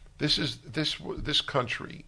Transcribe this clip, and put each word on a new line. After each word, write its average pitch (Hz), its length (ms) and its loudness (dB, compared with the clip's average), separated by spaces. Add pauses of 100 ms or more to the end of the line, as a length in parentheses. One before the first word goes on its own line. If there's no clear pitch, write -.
(180)
This 147 200 4
is, 131 200 0
this 151 400 0
w-, - 220 -6
this 147 200 2
country - 680 0